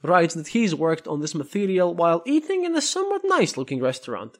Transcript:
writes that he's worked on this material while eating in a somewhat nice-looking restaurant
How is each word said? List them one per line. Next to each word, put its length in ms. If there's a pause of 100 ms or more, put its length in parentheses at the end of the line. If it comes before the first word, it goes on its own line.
writes 300
that 160
he's 260
worked 320
on 140
this 120
material 640
while 300
eating 400
in 100
a 60
somewhat 420
nice-looking 580
restaurant 580